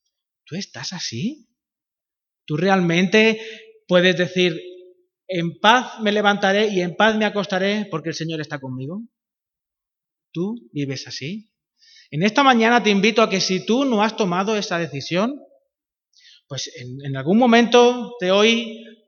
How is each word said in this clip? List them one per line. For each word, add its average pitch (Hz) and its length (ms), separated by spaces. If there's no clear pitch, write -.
¿Tú 151 140
estás - 340
así? 190 560
¿Tú 151 140
realmente 190 840
puedes 180 300
decir, 180 420
"En 170 340
paz 233 400
me 208 100
levantaré 202 560
y 190 140
en 170 160
paz 220 180
me 214 80
acostaré 202 640
porque 160 200
el 151 60
Señor 160 260
está 147 180
conmigo"? 135 440
¿Tú 208 400
vives 139 340
así? 180 420
En 151 120
esta 214 200
mañana 240 400
te 208 60
invito 202 320
a 220 80
que 190 100
si 185 260
tú 254 200
no 220 180
has 220 140
tomado 196 400
esa 196 200
decisión, 170 640
pues - 280
en, 127 280
en 135 140
algún 165 220
momento 240 800
de 180 100
hoy 226 560